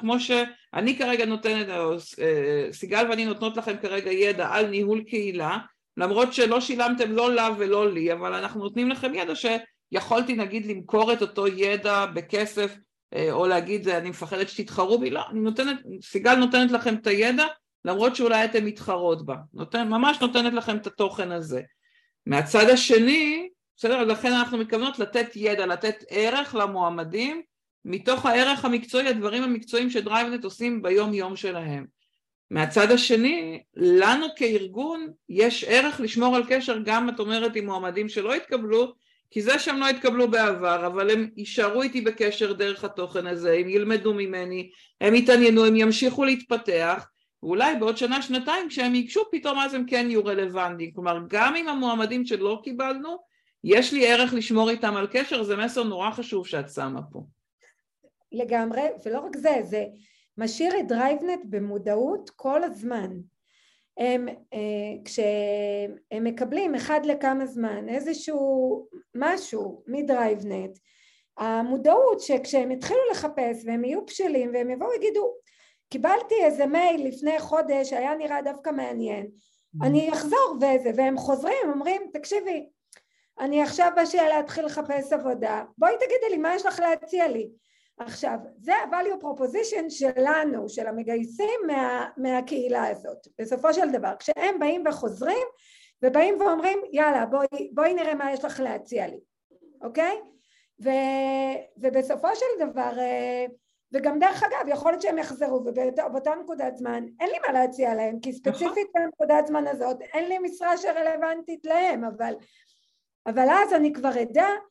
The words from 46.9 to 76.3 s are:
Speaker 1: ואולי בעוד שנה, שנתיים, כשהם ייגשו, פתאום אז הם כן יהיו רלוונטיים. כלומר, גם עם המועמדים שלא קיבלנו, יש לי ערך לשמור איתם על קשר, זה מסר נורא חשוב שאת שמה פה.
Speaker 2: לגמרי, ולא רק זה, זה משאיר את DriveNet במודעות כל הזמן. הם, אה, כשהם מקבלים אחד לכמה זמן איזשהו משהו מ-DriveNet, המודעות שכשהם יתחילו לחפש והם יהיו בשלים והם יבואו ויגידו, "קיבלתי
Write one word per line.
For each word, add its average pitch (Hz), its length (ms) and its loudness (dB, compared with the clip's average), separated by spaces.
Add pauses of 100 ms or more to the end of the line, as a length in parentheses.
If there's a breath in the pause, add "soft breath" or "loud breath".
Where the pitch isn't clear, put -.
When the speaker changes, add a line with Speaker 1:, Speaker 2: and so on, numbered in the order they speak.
Speaker 1:
ואולי 233 340 2
בעוד 220 200 0
שנה, 254 260 -2
שנתיים, 294 460 -2
כשהם 247 260 0
ייגשו, 247 260 0 (120)
פתאום 285 260 -2
אז 277 160 -2
הם 254 120 -2
כן 240 240 0
יהיו 214 140 2
רלוונטיים. 180 680 -2
כלומר, 175 260 -2 (100)
גם 247 280 2
עם 330 120 -4
המועמדים 247 580 -2
שלא 208 380 -2
קיבלנו, 269 520 -6 (480)
יש 240 280 4
לי 247 200 6
ערך 247 220 4
לשמור 220 360 2
איתם 226 260 -2
על 196 100 -2
קשר, 254 360 -2
זה 202 140 -2
מסר 240 260 -2
נורא 208 280 -2
חשוב 214 360 -6
שאת 147 240 -6
שמה 135 300 -6 (120)
פה. 135 100 -14 (1080 soft breath)
Speaker 2:
לגמרי, 233 500 -2 (220)
ולא 226 140 -4
רק 294 180 -10
זה, 269 260 2
זה 202 220 -4 (540 soft breath)
משאיר 311 420 -2
את 226 120 -2
DriveNet 294 520 -2
במודעות 208 840 -4
כל 294 340 -2
הזמן. 214 460 -6 (880)
הם, 247 300 -2
אה, 214 760 -8
כשהם 208 1200 -2
מקבלים 269 500 -2
אחד 302 300 0
לכמה 269 420 0
זמן 220 420 -6
איזשהו 269 1000 -2 (280)
משהו 233 720 -4
מ-DriveNet, 214 920 -2 (600 soft breath)
המודעות 262 840 4
שכשהם 262 500 0
יתחילו 302 300 0 (100)
לחפש 247 560 -4
והם 233 180 -2
יהיו 330 220 -4
בשלים 277 480 -2
והם 247 160 -2
יבואו 320 200 -4
ויגידו, 427 440 0 (560 soft breath)
"קיבלתי 285 440 2 (100)